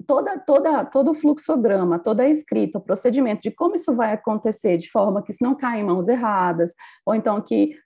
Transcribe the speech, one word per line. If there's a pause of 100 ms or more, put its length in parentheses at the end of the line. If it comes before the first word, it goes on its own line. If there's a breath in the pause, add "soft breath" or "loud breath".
toda,
toda,
todo
o
fluxograma,
toda
a
escrita,
o
procedimento
de
como
isso
vai
acontecer,
de
forma
que
isso
não
caia
em
mãos
erradas, (280 loud breath)
ou
então
que (100)